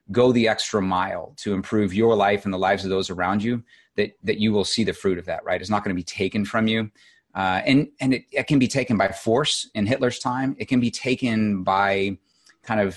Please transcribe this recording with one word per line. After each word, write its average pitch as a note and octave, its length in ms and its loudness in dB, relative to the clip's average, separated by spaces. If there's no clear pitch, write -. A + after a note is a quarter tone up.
go A#2+ 220 6
the A#2 160 4
extra G#2+ 320 0
mile F#2 580 -2
to G#2 140 -4
improve G2 400 0
your A2+ 240 4
life G2+ 300 2
and G2 80 -2
the F#2 40 -4
lives F#2+ 260 0
of F#2+ 60 -4
those F#2+ 200 -2
around F#2 320 0
you, A#2 200 -2
that, G#2 260 -2
that G#2 160 -2
you G#2+ 120 2
will G#2 140 2
see A2+ 200 -2
the F#2 100 -2
fruit F#2+ 240 -2
of F2 80 -12
that, E2 180 -8
right? F2+ 160 -2
It's - 80 -12
not G#2 140 0
gonna F#2+ 120 -4
be F2+ 100 -6
taken G2+ 420 -4
from A2 220 0
you. A2 220 -2
Uh, F#2 320 0
and, C#3 220 4
and C3 140 2
it, A#2+ 180 -6
it C#3 140 -2
can D3 120 2
be B2+ 80 4
taken B2 300 0
by G2 120 2
force A#2 680 -2
in G#2+ 120 -2
Hitler's B2+ 320 0
time. C3 400 -4
It - 100 -10
can B2+ 120 2
be A#2+ 100 0
taken A2 760 -2
by G2 520 0
kind A2 120 2
of G2 160 0